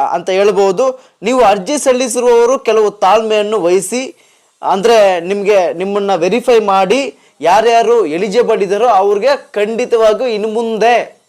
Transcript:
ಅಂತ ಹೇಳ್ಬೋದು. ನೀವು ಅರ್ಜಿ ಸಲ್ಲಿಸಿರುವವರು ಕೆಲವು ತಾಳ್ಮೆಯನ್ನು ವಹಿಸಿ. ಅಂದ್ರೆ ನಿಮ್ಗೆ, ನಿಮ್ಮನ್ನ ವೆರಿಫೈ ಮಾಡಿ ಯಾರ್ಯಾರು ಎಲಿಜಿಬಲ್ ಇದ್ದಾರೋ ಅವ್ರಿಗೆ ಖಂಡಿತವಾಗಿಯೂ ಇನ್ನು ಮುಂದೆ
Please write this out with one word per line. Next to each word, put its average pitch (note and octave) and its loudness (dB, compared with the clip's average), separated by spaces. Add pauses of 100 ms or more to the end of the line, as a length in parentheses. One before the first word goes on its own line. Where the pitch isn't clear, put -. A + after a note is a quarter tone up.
(140)
ಅಂತ F3 -6
ಹೇಳ್ಬೋದು. G3 0 (200)
ನೀವು B3 0
ಅರ್ಜಿ G#3 0
ಸಲ್ಲಿಸಿರುವವರು B3 0
ಕೆಲವು A3 0
ತಾಳ್ಮೆಯನ್ನು G#3+ 0
ವಹಿಸಿ. G3 -2 (460)
ಅಂದ್ರೆ G3 2
ನಿಮ್ಗೆ, F#3+ 0
ನಿಮ್ಮನ್ನ G3 -4
ವೆರಿಫೈ A3+ 2
ಮಾಡಿ G3+ 0 (260)
ಯಾರ್ಯಾರು A3 2
ಎಲಿಜಿಬಲ್ G3 -2
ಇದ್ದಾರೋ G#3 0
ಅವ್ರಿಗೆ G#3 0
ಖಂಡಿತವಾಗಿಯೂ A3 0
ಇನ್ನು G#3+ -4
ಮುಂದೆ A3 -2 (120)